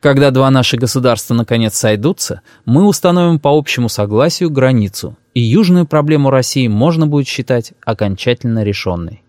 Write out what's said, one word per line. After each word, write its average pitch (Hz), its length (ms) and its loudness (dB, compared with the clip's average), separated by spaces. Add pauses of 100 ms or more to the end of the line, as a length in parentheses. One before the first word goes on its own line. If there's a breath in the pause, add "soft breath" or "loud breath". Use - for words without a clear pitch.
Когда 143 300 2
два 135 180 2
наши 131 280 0
государства 120 580 -2
наконец 113 400 -2
сойдутся, - 640 -2 (240 soft breath)
мы 143 200 4
установим 175 520 2
по 143 180 0
общему 135 320 -2
согласию 113 640 0
границу, 131 680 0 (200)
и 120 60 0
южную 175 440 2
проблему 147 460 0
России 131 360 0
можно 151 380 2
будет 147 220 0
считать 120 460 -4 (120)
окончательно 110 800 -2
решенной. 90 640 -6